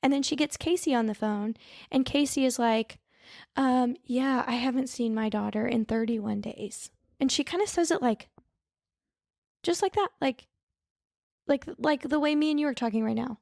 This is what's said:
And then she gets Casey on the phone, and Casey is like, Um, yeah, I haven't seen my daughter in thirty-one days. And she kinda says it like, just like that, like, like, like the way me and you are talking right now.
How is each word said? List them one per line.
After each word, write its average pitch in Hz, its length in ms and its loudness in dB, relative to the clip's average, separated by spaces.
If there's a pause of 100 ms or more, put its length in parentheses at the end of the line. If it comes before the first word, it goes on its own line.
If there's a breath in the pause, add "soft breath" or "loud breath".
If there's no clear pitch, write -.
And 269 100 4
then 277 100 2
she 277 140 -2
gets 294 200 -2
Casey 330 380 0
on 233 120 2
the 220 80 -2
phone, 214 420 -4 (340 loud breath)
and 262 140 2
Casey 285 400 0
is 254 140 2
like, 226 400 0 (580 loud breath)
Um, 254 480 4
yeah, 262 420 0
I 240 100 -2
haven't 254 320 0
seen 226 260 -2
my 220 140 0
daughter 214 380 -2
in 240 180 0
thirty-one 220 560 -2
days. - 500 -10 (300)
And 269 120 2
she 285 120 0
kinda 370 220 0
says 349 240 2
it - 120 0
like, 233 260 0 (1300)
just 349 200 0
like 381 120 0
that, 403 140 2 (120)
like, 269 260 -2 (1000)
like, 285 180 0 (140)
like 285 300 0
the 294 120 2
way 302 140 2
me 302 160 2
and 294 100 2
you 294 60 0
are 277 80 0
talking 226 300 -2
right 220 120 -2
now. 233 260 -6